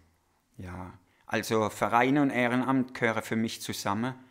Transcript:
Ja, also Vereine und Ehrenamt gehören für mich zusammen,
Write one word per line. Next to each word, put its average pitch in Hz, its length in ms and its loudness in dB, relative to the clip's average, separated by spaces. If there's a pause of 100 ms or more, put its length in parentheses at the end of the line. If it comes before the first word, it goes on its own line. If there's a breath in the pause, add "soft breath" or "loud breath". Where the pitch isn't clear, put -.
(560)
Ja, 90 400 -14 (300 soft breath)
also 110 440 0
Vereine 123 520 4
und 135 80 2
Ehrenamt 123 640 0
gehören 110 300 0
für - 100 -4
mich 113 260 -2
zusammen, 110 540 -4 (160 loud breath)